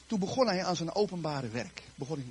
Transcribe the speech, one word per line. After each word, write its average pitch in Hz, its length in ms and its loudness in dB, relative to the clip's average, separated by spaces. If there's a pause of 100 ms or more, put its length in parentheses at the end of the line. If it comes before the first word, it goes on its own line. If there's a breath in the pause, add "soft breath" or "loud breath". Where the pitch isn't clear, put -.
toen - 140 0
begon 233 280 4
hij 185 160 2
aan 175 120 2
zijn 165 200 -4
openbare 165 520 0
werk. 117 340 -6 (140)
Begon 139 200 -4
hij, 135 160 -4